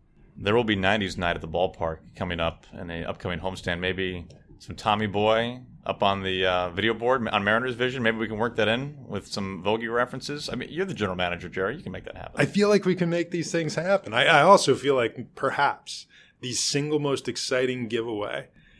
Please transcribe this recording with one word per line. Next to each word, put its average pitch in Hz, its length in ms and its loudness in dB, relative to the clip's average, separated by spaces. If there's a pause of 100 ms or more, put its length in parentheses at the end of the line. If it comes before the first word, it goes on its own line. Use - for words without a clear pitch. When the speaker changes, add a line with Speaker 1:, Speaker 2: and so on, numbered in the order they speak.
(360)
Speaker 1:
There 101 200 2
will 120 80 4
be 107 120 2
nineties 95 400 2
night 87 200 0
at 78 40 -10
the 80 80 -10
ballpark 82 500 -2 (180)
coming 87 240 -4
up 82 320 -2
in 87 180 -12
an 82 140 -6
upcoming 87 340 -6
homestand. 92 400 -6
Maybe 90 480 -4 (320)
some - 160 -14
Tommy 107 320 0
Boy 110 540 0 (260)
up 98 160 -2
on 98 200 2
the, 92 220 0
uh, 90 260 2
video 101 220 0
board 117 360 0
on 101 140 0
Mariners 113 320 2
Vision. 123 280 -2
Maybe 113 160 2
we 110 100 -2
can 110 80 -6
work 117 200 -2
that 107 120 4
in 135 400 -2
with 98 180 -6
some 95 360 -6
Vogie 113 260 0
references. 123 640 -4
I - 20 -6
mean, 123 160 -8
you're 165 140 -4
the 190 100 -6
general 95 220 -2
manager, 87 320 -2
Jerry. 95 280 -2
You 190 60 -16
can 92 100 -12
make 92 120 -12
that - 120 -12
happen. - 220 -14
Speaker 2:
I 143 60 2
feel 202 240 2
like 202 160 4
we 185 100 2
can 180 140 0
make 170 220 0
these 170 200 -4
things 160 240 -2
happen. 180 380 0
I, 127 140 4
I 151 160 8
also 170 320 8
feel 135 220 2
like 120 380 -2
perhaps - 720 -2 (340)
the 123 120 -8
single 147 460 0
most 139 280 -2
exciting 127 600 -2
giveaway 113 600 -4 (320)